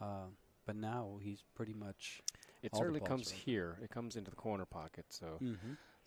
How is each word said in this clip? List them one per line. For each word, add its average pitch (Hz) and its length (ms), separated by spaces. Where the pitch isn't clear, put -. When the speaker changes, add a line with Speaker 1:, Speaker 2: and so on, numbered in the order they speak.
Speaker 1:
Uh, 98 260
but 107 80
now 107 480
he's 101 220
pretty 110 180
much 104 480
Speaker 2:
It 220 120
Speaker 1:
all 214 80
the - 20
Speaker 2:
certainly 160 160
Speaker 1:
balls 127 100
Speaker 2:
comes 131 240
Speaker 1:
are - 40
Speaker 2:
here. 90 440
It 113 100
comes 117 260
into 98 140
the 90 60
corner 101 280
pocket, 85 460
so, - 300
Speaker 1:
Mm-hmm. 117 340